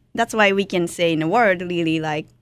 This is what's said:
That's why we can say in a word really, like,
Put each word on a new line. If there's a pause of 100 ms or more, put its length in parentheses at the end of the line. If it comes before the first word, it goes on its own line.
(140)
That's
why
we
can
say
in
a
word
really,
like, (160)